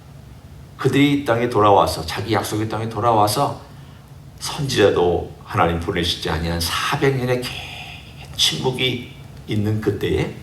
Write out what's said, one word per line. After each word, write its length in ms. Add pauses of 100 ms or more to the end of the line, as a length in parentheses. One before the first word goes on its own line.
(760)
그들이 360
이 120
땅에 240
돌아와서, 560
자기 300
약속의 340
땅에 200
돌아와서 760 (760)
선지자도 1040
하나님 360
보내시지 480
아니한 320
사백 560
년의 240
긴 100 (840)
침묵이 760 (340)
있는 340
그때에 640